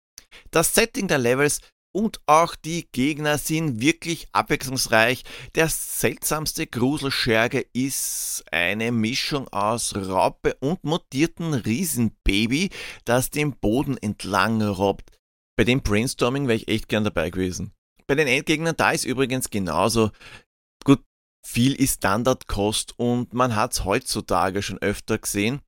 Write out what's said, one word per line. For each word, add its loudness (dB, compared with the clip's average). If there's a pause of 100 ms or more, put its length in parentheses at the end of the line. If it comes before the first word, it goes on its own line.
(500)
Das 2
Setting 2
der 2
Levels 2 (300)
und -2
auch 4
die -8
Gegner 0
sind -2
wirklich -2
abwechslungsreich. 0 (300)
Der 2
seltsamste -4
Gruselscherge 0
ist -4
eine 0
Mischung -2
aus -2
Raupe 0
und -4
mutierten -2
Riesenbaby, 0 (360)
das 2
den -2
Boden 0
entlang 0
robbt. 0 (480)
Bei 6
dem 4
Brainstorming 0
wär 4
ich -6
echt -2
gern 0
dabei -2
gewesen. -4 (340)
Bei 2
den 2
Endgegnern, 0
da 2
ist -2
übrigens -2
genauso. 0 (720)
Gut, 4 (420)
viel 0
ist 0
Standardkost 0
und -2
man 0
hat's -2
heutzutage 0
schon -8
öfter -2
gesehen, -2